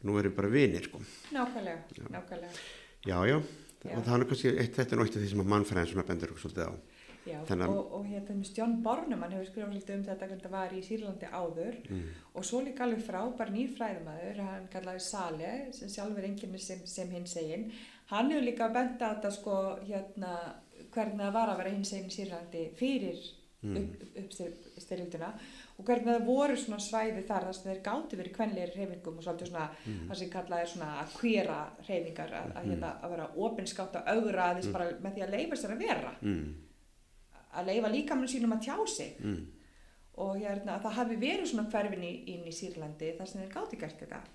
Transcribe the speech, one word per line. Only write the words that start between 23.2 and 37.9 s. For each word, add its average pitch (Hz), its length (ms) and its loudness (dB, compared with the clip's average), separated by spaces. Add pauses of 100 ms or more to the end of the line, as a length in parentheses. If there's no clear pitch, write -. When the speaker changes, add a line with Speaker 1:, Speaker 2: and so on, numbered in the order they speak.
Speaker 1:
Mm. 101 140 0
Speaker 2:
upp, - 240 -2
upp, - 160 -14
uppstyr-, 190 400 -8 (200)
styrjöldina 175 520 -6 (500)
og 196 60 -10
hvernig 233 180 6
það 233 220 6
voru 269 320 6
svona 208 260 -4
svæði 220 420 0
þar, 185 200 2
þar 185 100 -2
sem 190 160 -6
þeir 190 100 -2
gátu 226 380 -2
verið - 160 -6
kvenlegir 185 400 0
hreyfingum 175 420 -6
og 165 60 -10
svolítið 175 240 -4
svona, 160 220 -2 (180)
Speaker 1:
Mm. 90 220 -4
Speaker 2:
það 190 80 -4
sem 175 120 -4
kallað 180 300 -2
er 170 80 2
svona 165 220 -6 (100)
að 151 160 -6
queera 170 560 2 (160)
hreyfingar, 165 420 -2
að, - 280 -4
að, 180 80 -6
Speaker 1:
Mm. 98 60 2
Speaker 2:
hérna, - 300 -2
að 170 80 -4
vera 165 280 -4
opinskátt 196 580 -2
og - 100 -2
ögra 208 360 4 (100)
aðeins 180 160 0
Speaker 1:
Mm. 202 60 0
Speaker 2:
bara 175 180 2
með 196 240 -4
því 202 80 -2
að 190 80 -2
leyfa 294 240 0
sér 214 160 -2
að 233 80 -2
vera. 381 420 0
Speaker 1:
Mm. 80 320 0 (1040)
Speaker 2:
Að 180 120 0
leyfa 214 260 4